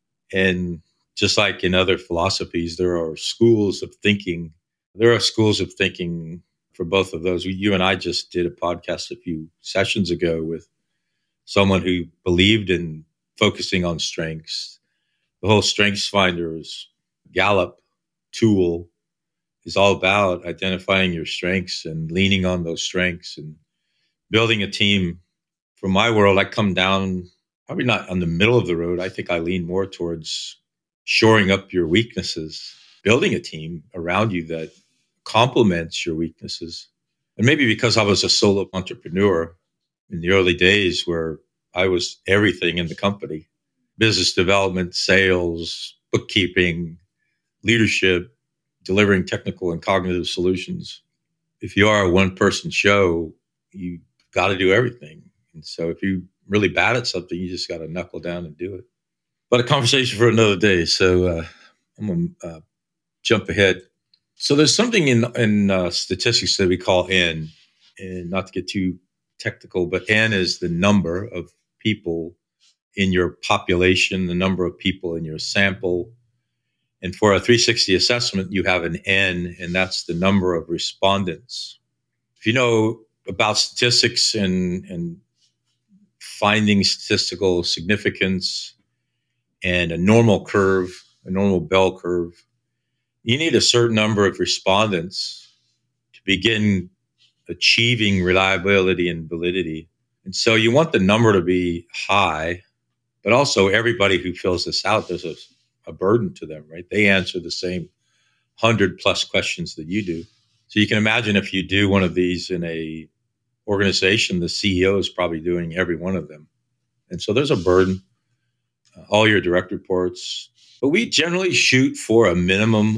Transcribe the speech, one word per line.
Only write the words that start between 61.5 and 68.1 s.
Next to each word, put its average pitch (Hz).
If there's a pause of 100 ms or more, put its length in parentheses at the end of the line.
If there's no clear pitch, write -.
I'm 107
gonna, 85 (140)
uh, 82 (640)
jump 107
ahead. 92 (540)
So -
there's 143
something 214
in, 120 (100)
in, 104
uh, 92
statistics -
that 95
we 90
call 90
N, 82 (480)
and 92